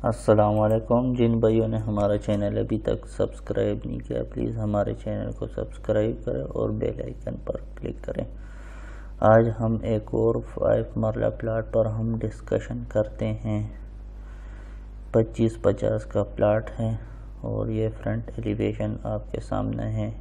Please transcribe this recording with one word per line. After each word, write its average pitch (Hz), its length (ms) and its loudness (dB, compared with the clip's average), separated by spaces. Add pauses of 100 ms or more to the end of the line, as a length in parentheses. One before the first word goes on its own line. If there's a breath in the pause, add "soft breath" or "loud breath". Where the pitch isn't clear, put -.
अस्सलाम 107 500 6
वालेकुम। 117 600 4
जिन 117 260 6
भाइयों 110 260 6
ने 113 100 0
हमारा 104 400 2
चैनल 104 400 0
अभी 110 200 0
तक 110 280 -2
सब्सक्राइब 107 800 -2
नहीं 120 140 -4
किया, 120 240 -4
प्लीज़ 117 340 -4
हमारे 104 360 0
चैनल 107 380 -4
को 110 160 -8
सब्सक्राइब - 800 0
करें 131 160 -2
और 113 300 -2
बेल 110 300 -2
आइकन - 360 -8 (100)
पर - 100 -4 (200)
क्लिक - 260 -8
करें। - 220 -4 (1000 loud breath)
आज 113 260 8
हम 113 360 0
एक 110 300 0
और 113 260 4
फ़ाइव - 560 2
मरला 110 320 2
प्लॉट 110 420 -2
पर 113 160 4
हम 113 320 0
डिस्कशन 117 720 -4
करते - 340 0
हैं। 107 340 0 (1500 loud breath)
पच्चीस 113 500 4
पचास 107 420 2
का 104 180 0 (120)
प्लॉट 107 340 4
है 110 300 -2 (460 loud breath)
और 110 260 -2
ये 110 180 2
फ्रंट 110 500 -4
एलिवेशन 107 680 0
आपके 107 360 -4
सामने 107 500 -2
है। 110 180 0 (120)